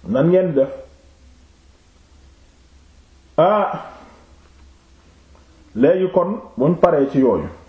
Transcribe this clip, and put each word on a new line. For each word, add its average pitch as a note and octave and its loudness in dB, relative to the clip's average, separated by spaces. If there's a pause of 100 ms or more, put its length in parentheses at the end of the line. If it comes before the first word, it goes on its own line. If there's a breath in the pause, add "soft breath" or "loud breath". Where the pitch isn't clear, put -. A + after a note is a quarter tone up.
Nan C3+ 2
ngeen F3+ 2
def? C3+ 2 (2750)
Ah, G3 0 (1900 loud breath)
léegi F3+ -2
kon F#3+ -2 (180)
buñ D3+ 0
paree D3+ 2
ci C3 0
yooyu A2 2 (220)